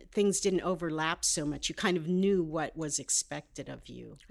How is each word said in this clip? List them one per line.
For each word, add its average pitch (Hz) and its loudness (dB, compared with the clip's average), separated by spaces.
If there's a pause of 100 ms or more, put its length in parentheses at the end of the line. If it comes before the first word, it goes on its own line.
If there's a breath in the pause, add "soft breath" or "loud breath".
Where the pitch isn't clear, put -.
(120)
things 202 4
didn't 185 2
overlap 165 0
so 151 0
much. 147 -4
You 160 -4
kind 180 2
of 160 -4
knew 185 4
what 156 -4
was 151 -4
expected - -4
of 135 -14
you. 120 -14 (140)